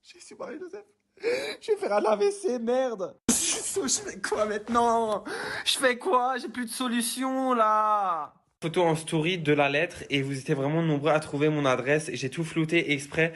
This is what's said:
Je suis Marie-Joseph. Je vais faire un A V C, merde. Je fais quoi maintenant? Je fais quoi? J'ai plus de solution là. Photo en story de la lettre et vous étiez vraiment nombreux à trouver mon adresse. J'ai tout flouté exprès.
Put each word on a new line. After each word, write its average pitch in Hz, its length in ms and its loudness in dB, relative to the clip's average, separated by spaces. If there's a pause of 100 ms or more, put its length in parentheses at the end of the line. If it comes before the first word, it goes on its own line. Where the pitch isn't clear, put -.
Je - 160 -20
suis - 160 -20
Marie-Joseph. 330 500 -12 (760)
Je - 120 -4
vais 415 40 2
faire 370 160 -2
un 311 120 4
A 427 120 4
V 403 140 2
C, 254 280 -4
merde. 226 580 -2 (120)
Je - 600 -2
fais 392 320 -4
quoi 220 260 0
maintenant? 226 800 0 (400)
Je - 140 0
fais 247 200 2
quoi? 254 400 2
J'ai 254 100 -8
plus 247 160 -6
de 226 60 -8
solution 254 800 0
là. 214 840 2 (280)
Photo 170 200 0
en 170 120 4
story 160 440 -2
de 151 140 2
la 143 160 4
lettre 151 420 -2
et 139 120 0
vous 135 160 -4
étiez 151 160 -2
vraiment 143 280 0
nombreux 151 280 2
à 156 100 4
trouver 151 280 0
mon 151 160 0
adresse. 135 480 2
J'ai 123 180 -6
tout 170 140 -6
flouté 160 480 0
exprès. 160 440 -2